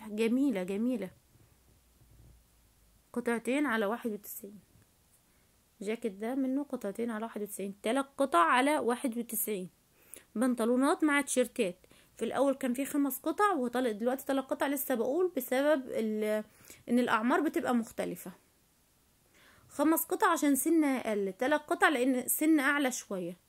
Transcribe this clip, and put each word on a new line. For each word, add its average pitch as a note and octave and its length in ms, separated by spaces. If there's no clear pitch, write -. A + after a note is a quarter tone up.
جميلة، A3 640
جميلة. G3+ 480
قطعتين A#3+ 540
على A3+ 200
واحد A#3 240
وتسعين. G3+ 500
جاكيت A3 320
ده A3 220
منه C4+ 300
قطعتين A#3 460
على G#3+ 140
واحد A3 180
وتسعين، G3 400
تلات C4+ 240
قطع D4+ 240
على C#4+ 360
واحد A#3+ 400
وتسعين. G#3+ 500
بنطلونات B3 680
مع C#4+ 160
تيشيرتات. A#3 560
في - 80
الاول C#4 300
كان C4 200
في C4+ 100
خمس C#4 340
قطع G4 340
وطلع B3 380
دلوقتي A#3+ 340
تلات C#4 200
قطع، C#4+ 220
لسه C#4 280
بقول C#4+ 420
بسبب C4+ 520
ال-، G#3+ 560
ان A#3+ 100
الاعمار B3 420
بتبقى D4 340
مختلفة. F#3 580
خمس D4+ 360
قطع F4+ 280
عشان C#4+ 240
سن D#4+ 280
اقل، G#3 480
تلات D4 280
قطع F4 280
لان B3+ 400
سن D#4 320
اعلى C#4+ 320
شوية. F#3 440